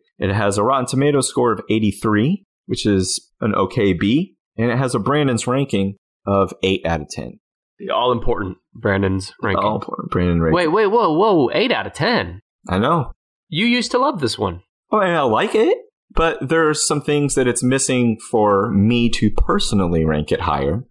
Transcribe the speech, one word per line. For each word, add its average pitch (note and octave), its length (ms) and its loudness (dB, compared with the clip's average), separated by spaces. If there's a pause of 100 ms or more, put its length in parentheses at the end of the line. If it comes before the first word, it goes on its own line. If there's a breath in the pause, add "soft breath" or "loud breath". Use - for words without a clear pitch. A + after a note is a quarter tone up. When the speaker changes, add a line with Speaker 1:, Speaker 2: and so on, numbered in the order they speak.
(180)
Speaker 1:
It F#2+ 160 -2
has G2+ 240 0
a G2+ 60 0
Rotten C3 220 0
Tomatoes C#3 440 0
score A#2+ 240 0
of G2+ 160 -6
eighty-three, A2 720 0 (220)
which - 200 -6
is G2 400 0 (140)
an G#2 160 -2
okay G2 380 0
B. G#2+ 420 0 (220)
And A#2 120 0
it A#2 80 -2
has C3 160 -2
a B2+ 60 0
Brandon's C3 480 0
ranking A2 480 -2 (320)
of G2 240 2 (100)
eight F#2+ 240 0
out E2 140 -2
of D2 100 -12
ten. - 300 -12 (380)
Speaker 2:
The - 140 -8
all-important G#2+ 680 -2 (160)
Brandon's G2 580 -2 (100)
ranking. G2 220 -2
Speaker 1:
All-important - 480 -6
Brandon F2 300 0
ranking. E2 140 2
Speaker 2:
Wait, F3 120 2
wait, G3+ 200 2
whoa, G3+ 300 2
whoa, F3+ 360 4
eight A3 180 0
out G#2+ 160 -2
of F#2+ 60 -14
ten? A#2 480 -2 (260)
Speaker 1:
I F#2 120 -2
know. C#3+ 340 0 (340)
Speaker 2:
You E3+ 180 -2
used A#3+ 260 0
to B3 80 0
love C4+ 200 0
this B2+ 180 -2
one. F2+ 260 -4 (280)
Speaker 1:
Oh, A3 80 2
and F#3 160 2
I D#3 60 2
like C3+ 340 2
it, D4+ 220 4 (360)
but D#3 360 0
there D#3+ 180 4
are D3+ 60 2
some D3 280 -2
things D3 340 0
that C3 120 2
it's A#2+ 160 0
missing B2+ 540 2 (120)
for G#2 420 4
me A#2 400 4
to G#2+ 200 0
personally F2+ 720 0
rank D2+ 300 0
it E2 80 -2
higher. D2 500 -2